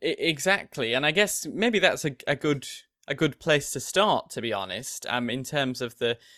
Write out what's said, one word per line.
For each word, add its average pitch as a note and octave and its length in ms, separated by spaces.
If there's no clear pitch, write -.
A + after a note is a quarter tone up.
I-, E3 160
exactly. D3+ 760
And C3+ 140
I D#3 60
guess G3+ 340
maybe G#3+ 320
that's E3 260
a, C#3+ 100
a C#3+ 100
good, D3 320
a D3 60
good D3 260
place D3 300
to C3+ 100
start, F#3 500
to A2+ 120
be A2+ 100
honest, G2 560
um, A#2+ 220
in B2+ 140
terms C3+ 360
of A#2+ 180
the A#2 200